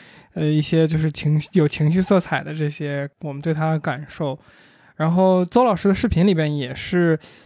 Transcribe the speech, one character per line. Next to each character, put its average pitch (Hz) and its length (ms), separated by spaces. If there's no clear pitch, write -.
呃， 160 100
一 151 160
些 160 280
就 156 100
是 156 140
情 151 280
绪， - 140
有 151 140
情 151 240
绪 185 100
色 185 180
彩 147 240
的 147 80
这 156 160
些 143 400
我 151 100
们 139 80
对 160 140
它 156 180
的 160 80
感 147 300
受。 143 280
然 160 160
后 185 340
邹 240 200
老 214 100
师 202 120
的 196 60
视 220 140
频 185 180
里 202 80
边 151 240
也 131 160
是， 170 460